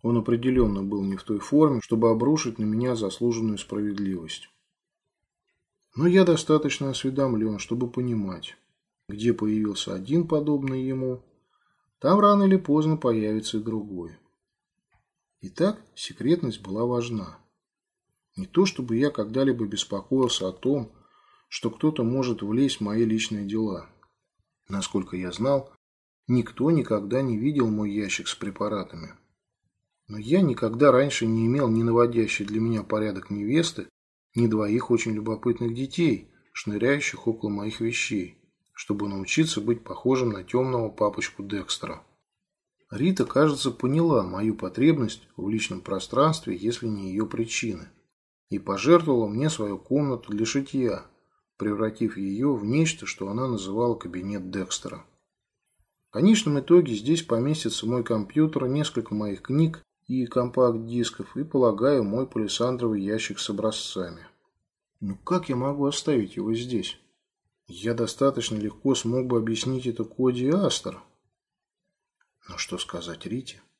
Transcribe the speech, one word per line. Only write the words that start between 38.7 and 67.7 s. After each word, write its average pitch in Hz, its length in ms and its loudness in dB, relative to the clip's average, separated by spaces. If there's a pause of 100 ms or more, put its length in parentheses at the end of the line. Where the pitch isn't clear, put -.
чтобы 101 340 -4
научиться 101 540 0
быть 117 220 -2
похожим 127 480 0
на 92 120 -8
тёмного 123 460 0
папочку 101 540 -4
Декстера. - 600 -8 (840)
Рита, 160 340 0
кажется, 143 460 2
поняла 135 540 2
мою 98 320 -2
потребность 123 720 0 (100)
в 90 100 -6
личном 104 340 -4
пространстве, 120 760 0
если 113 320 -4
не 98 240 -6
её 107 160 -2
причины, 110 600 -6 (600)
и 98 80 -4
пожертвовала 127 720 4
мне 123 240 0
свою 101 260 -4
комнату 131 540 -2
для 107 160 0
шитья, 131 580 -2 (520)
превратив 107 600 -2
её 107 380 0
в 104 100 -6
нечто, 151 400 0
что - 240 -6
она 123 180 -2
называла 110 460 -2
кабинет 92 560 -8
Декстера. - 560 -8 (1000)
В - 60 -20
конечном 151 460 4
итоге 147 360 6
здесь 143 260 0
поместится 120 640 -2
мой 120 180 0
компьютер, 135 640 0
несколько 135 480 -2
моих 104 300 -4
книг 160 400 2 (240)
и 127 180 -2
компакт-дисков, 120 1120 0
и, 143 60 -4
полагаю, 123 600 4
мой 117 220 0
палисандровый 117 760 -2
ящик 104 380 -4
с - 140 -6
образцами. 101 760 -6 (720)
Ну 95 180 -8
как 175 320 -2
я 131 60 0
могу 139 300 -2
оставить 139 500 -2
его 110 200 -2
здесь? 120 440 -4 (680)
Я 104 260 -6